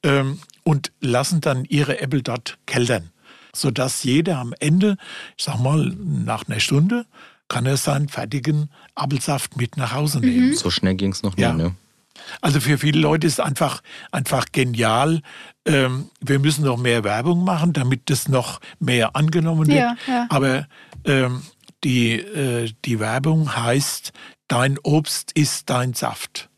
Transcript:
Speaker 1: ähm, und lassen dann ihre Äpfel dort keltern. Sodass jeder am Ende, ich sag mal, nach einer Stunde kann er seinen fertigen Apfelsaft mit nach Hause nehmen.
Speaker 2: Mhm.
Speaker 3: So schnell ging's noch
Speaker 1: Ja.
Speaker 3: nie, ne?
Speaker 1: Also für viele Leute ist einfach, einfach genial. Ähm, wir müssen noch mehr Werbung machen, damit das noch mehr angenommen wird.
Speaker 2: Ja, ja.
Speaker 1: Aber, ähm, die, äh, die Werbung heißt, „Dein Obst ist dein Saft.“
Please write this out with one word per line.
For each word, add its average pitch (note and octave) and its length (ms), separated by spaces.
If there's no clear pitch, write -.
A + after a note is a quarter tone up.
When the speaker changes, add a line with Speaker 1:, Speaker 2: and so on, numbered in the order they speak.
Speaker 1:
ähm, C#3 360
und D3 360
lassen C3+ 420
dann C3+ 240
ihre C#3+ 360
Äpfel C3+ 200
dort - 440
keltern. A2 440
Sodass C3 480
jeder D3 360
am A#2+ 200
Ende, F#3 380
ich - 60
sag B2 160
mal, D3+ 380
nach B2+ 500
einer A2+ 120
Stunde F#3+ 460
kann A#2+ 160
er C3+ 120
seinen C#3+ 320
fertigen D3 600
Apfelsaft C#3 600
mit A#2+ 200
nach B2+ 160
Hause C#3+ 260
nehmen. B3 300
Speaker 2:
Mhm. D4 60
Speaker 3:
So - 140
schnell F#3+ 260
ging's - 280
noch F#2+ 140
Speaker 1:
Ja. E2 160
Speaker 3:
nie, D#2+ 100
ne? F2 120
Speaker 1:
Also D3+ 200
für C3+ 160
viele D3+ 220
Leute D#3 280
ist - 140
einfach, D3 400
einfach C3 400
genial. B2+ 680
Ähm, C3+ 440
wir C#3 180
müssen D3 240
noch B2+ 140
mehr A#2+ 260
Werbung C3+ 400
machen, F3 300
damit C3 360
das - 200
noch B2+ 300
mehr A#2+ 360
angenommen D#3+ 520
wird. D3 120
Speaker 2:
Ja, A#3+ 160
ja. B3 220
Speaker 1:
Aber, C3+ 380
ähm, B2+ 360
die, A#2+ 300
äh, B2 580
die A2+ 140
Werbung C3+ 560
heißt, B2 580
„Dein C3+ 360
Obst - 500
ist - 360
dein B2 240
Saft.“ - 640